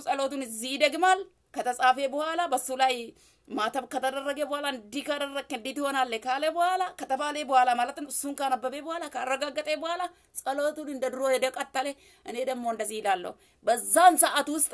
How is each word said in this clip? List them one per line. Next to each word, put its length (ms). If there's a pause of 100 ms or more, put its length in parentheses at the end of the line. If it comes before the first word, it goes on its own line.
ጸሎቱን 420
እዚህ 280
ይደግማል። 480 (340)
ከተጻፈ 440 (100)
በኋላ 400
በሱ 280
ላይ 200 (520)
ማተብ 400
ከተደረገ 540
በኋላ 280
እንዲህ 340
ካደረግክ 480
እንዲህ 220
ትሆናለህ 480
ካለ 280
በኋላ 340 (100)
ከተባለ 500
በኋላ 300
ማለት 240
ነው። 120
እሱን 260
ካነበበ 400
በኋላ 340
ካረጋገጠ 640
በኋላ 280 (340)
ጸሎቱን 540
እንደ 180
ድሮ 200
ሄደ 240
ቀጠለ። 360 (380)
እኔ 100 (100)
ደግሞ 240
እንደዚህ 280
ይላለሁ። 360 (340)
በዛን 500
ሰዓት 320
ውስጥ 240